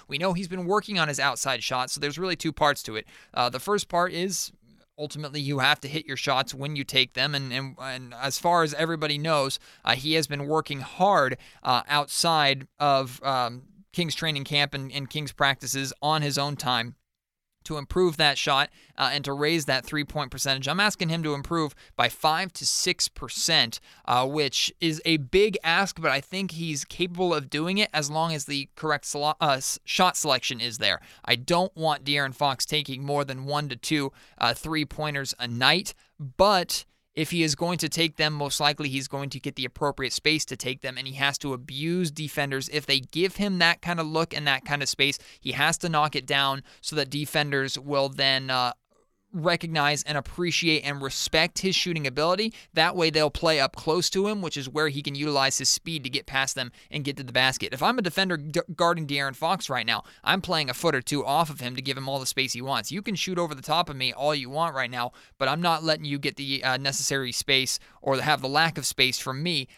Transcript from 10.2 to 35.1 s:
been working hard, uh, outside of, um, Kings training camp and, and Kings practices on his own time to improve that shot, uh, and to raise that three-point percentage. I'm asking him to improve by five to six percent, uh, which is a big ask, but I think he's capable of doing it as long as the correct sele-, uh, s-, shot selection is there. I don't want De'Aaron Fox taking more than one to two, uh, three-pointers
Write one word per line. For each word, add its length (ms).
been 200
working 340
hard, 580
uh, 260
outside 800
of, 460
um, 380
Kings 200
training 300
camp 300
and, 180
and 160
Kings 240
practices 720
on 180
his 160
own 200
time 380
to 140
improve 380
that 200
shot, 340
uh, 140
and 120
to 80
raise 340
that 180
three-point 480
percentage. 340
I'm 140
asking 300
him 120
to 100
improve 440
by 120
five 460
to 120
six 400
percent, 720
uh, 220
which 540
is 240
a 140
big 440
ask, 380
but 100
I 100
think 300
he's 340
capable 480
of 160
doing 300
it 160
as 160
long 240
as 120
the 280
correct 300
sele-, 360
uh, 180
s-, 260
shot 320
selection 440
is 180
there. 220
I 120
don't 400
want 260
De'Aaron 320
Fox 320
taking 380
more 200
than 200
one 240
to 80
two, 360
uh, 160
three-pointers 840